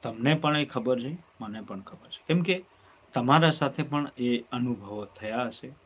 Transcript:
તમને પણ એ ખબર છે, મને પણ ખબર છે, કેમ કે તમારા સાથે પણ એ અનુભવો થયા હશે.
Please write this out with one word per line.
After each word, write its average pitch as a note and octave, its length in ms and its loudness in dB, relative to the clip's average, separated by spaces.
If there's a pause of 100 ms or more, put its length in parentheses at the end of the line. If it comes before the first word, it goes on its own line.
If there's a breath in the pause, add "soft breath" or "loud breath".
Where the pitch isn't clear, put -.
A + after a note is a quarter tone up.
તમને A#2+ 320 2
પણ D3+ 220 2
એ D3 80 2
ખબર B2 360 0
છે, D3 160 -8 (240)
મને A2 200 -10
પણ G2 200 -12
ખબર - 260 -20
છે, - 200 -16
કેમ F3 140 4
કે F#3 220 0 (500 soft breath)
તમારા D3 380 6
સાથે D3 320 0
પણ C#3+ 340 -2
એ A#2+ 200 2
અનુભવો G#2+ 680 -6
થયા G#2+ 380 -6
હશે. B2 280 -10 (140)